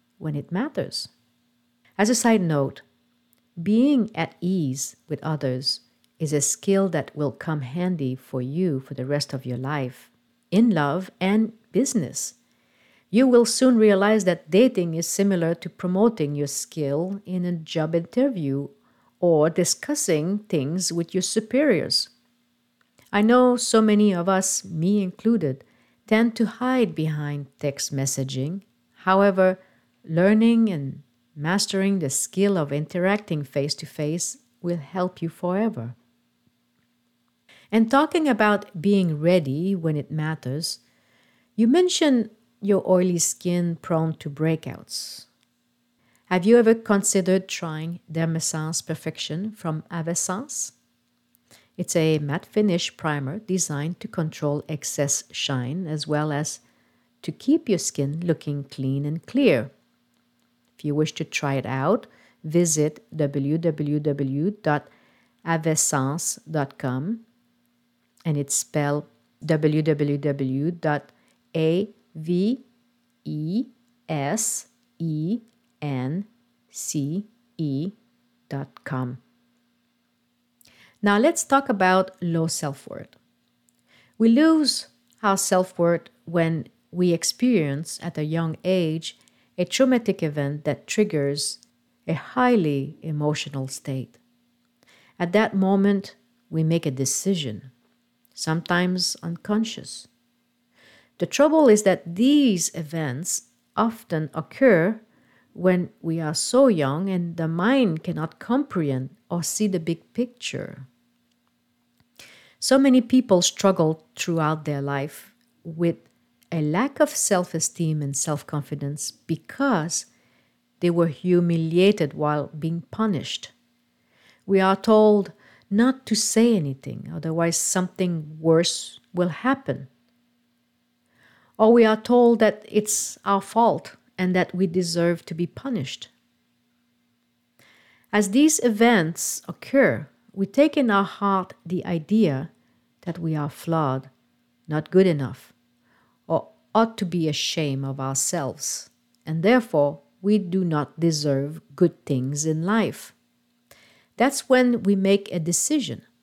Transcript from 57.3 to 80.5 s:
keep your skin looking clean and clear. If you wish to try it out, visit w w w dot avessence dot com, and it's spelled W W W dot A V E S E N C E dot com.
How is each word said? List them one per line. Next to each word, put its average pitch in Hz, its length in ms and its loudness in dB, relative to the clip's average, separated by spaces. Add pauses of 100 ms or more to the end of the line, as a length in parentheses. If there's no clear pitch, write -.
keep 302 380 0
your 185 80 2
skin 143 480 -4
looking 147 380 -4
clean 135 420 -4
and 160 220 -6
clear. 175 420 2 (1080)
If - 80 -14
you 147 100 -2
wish 151 180 0
to 165 100 -8
try 139 320 -4
it 127 100 -4
out, 135 420 -2 (360)
visit 156 640 0 (100)
w 143 420 -2
w 151 420 -2
w 143 520 -2 (120)
dot 147 240 -2 (580)
avessence 156 920 -2 (100)
dot 147 300 -4
com, 143 420 -4 (1040)
and 151 120 -2
it's 139 180 -4
spelled 147 500 -2 (400)
W 156 380 2
W 147 340 0
W 139 540 -2
dot 151 400 -4 (440)
A 170 340 0 (260)
V 180 500 -2 (600)
E 156 400 -4 (440)
S 165 580 -4 (300)
E 165 440 -4 (400)
N 143 440 -6 (440)
C 156 580 -6 (300)
E 151 340 -4 (580)
dot 139 340 -12
com. 127 360 -6 (1800)